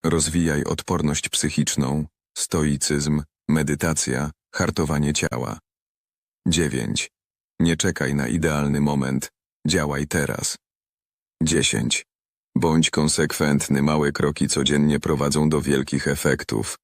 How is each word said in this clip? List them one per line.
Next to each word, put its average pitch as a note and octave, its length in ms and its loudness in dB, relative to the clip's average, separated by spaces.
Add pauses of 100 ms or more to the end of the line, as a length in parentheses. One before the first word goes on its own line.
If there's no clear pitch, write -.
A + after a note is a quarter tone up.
Rozwijaj D#2+ 580 0
odporność D2+ 640 -2
psychiczną, D2 760 0 (320)
stoicyzm, D2 840 0 (260)
medytacja, D2+ 800 0 (240)
hartowanie D2+ 580 0
ciała. B1+ 460 -4 (880)
Dziewięć. C#2+ 640 -2 (480)
Nie E2 180 2
czekaj C#2+ 380 -2
na C#2 120 0
idealny D2 540 0
moment, C#2 480 0 (380)
działaj D2 400 0
teraz. - 500 -4 (840)
Dziesięć. C2+ 640 0 (520)
Bądź D#2+ 320 4
konsekwentny, D2 920 0
małe D2 300 2
kroki C#2+ 360 0
codziennie D2 520 2
prowadzą D2+ 500 0
do D2 120 2
wielkich C#2 460 0
efektów. B1+ 760 -2